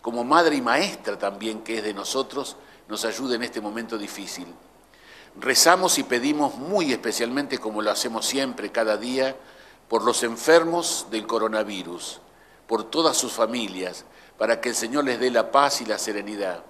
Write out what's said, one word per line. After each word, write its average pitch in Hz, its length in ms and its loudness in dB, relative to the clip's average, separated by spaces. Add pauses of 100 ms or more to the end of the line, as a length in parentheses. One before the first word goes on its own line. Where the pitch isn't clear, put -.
como 120 240 -4
madre 151 320 8
y 131 40 0
maestra 123 560 0
también 104 440 -4
que 110 160 -6
es 104 80 -4
de 104 80 -2
nosotros, 131 640 -4 (320)
nos 107 160 -6
ayude 123 300 -2
en 123 80 -2
este 113 180 -6
momento 110 360 -6
difícil. 95 500 -10 (920)
Rezamos 165 600 4
y 135 60 -2
pedimos 135 520 0
muy 156 380 0
especialmente, 120 680 -2
como 107 220 -4
lo 104 100 0
hacemos 113 340 -4
siempre, 127 460 -4
cada 110 240 2
día, 127 400 -2 (540)
por 110 140 0
los 120 200 2
enfermos 165 880 2
del 110 160 -4
coronavirus, 107 920 -4 (460)
por 113 180 -2
todas 151 320 2
sus 123 160 -2
familias, 101 720 -2 (320)
para 110 240 0
que 123 80 -2
el 110 60 -2
Señor 131 280 0
les 123 160 0
dé 127 120 2
la 113 200 2
paz 139 300 4
y 117 40 -8
la 104 120 -2
serenidad. 101 720 -6